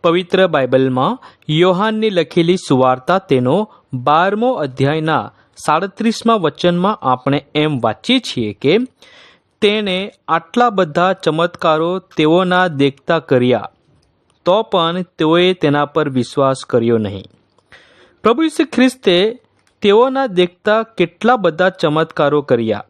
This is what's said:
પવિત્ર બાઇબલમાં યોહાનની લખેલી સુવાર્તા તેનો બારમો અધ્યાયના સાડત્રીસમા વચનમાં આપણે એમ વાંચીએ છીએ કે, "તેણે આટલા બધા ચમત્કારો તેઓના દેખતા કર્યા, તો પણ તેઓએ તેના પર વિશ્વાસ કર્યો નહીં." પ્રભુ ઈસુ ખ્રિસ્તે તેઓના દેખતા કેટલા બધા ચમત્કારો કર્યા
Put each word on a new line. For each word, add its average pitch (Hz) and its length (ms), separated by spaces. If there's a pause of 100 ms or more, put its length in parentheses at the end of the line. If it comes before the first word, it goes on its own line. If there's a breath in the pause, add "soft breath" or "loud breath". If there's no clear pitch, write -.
પવિત્ર 180 440
બાઇબલમાં 131 720 (300 loud breath)
યોહાનની 190 640
લખેલી 170 460
સુવાર્તા 131 640
તેનો 143 520 (240 soft breath)
બારમો 185 580
અધ્યાયના 143 800 (340 soft breath)
સાડત્રીસમા 202 680
વચનમાં 175 640
આપણે 131 580
એમ 151 300
વાંચીએ 233 340
છીએ 110 340
કે, 151 260 (800 soft breath)
"તેણે 202 520 (160)
આટલા 170 420
બધા 180 420
ચમત્કારો 165 840
તેઓના 180 680
દેખતા 139 500
કર્યા, 123 520 (760)
તો 196 180
પણ 180 400
તેઓએ 175 520
તેના 147 320
પર 151 220
વિશ્વાસ 135 560
કર્યો 117 340
નહીં." 101 260 (1000 soft breath)
પ્રભુ 247 200
ઈસુ 311 220
ખ્રિસ્તે 226 760 (440)
તેઓના 262 440
દેખતા 190 560
કેટલા 214 540
બધા 185 340
ચમત્કારો 156 720
કર્યા 113 480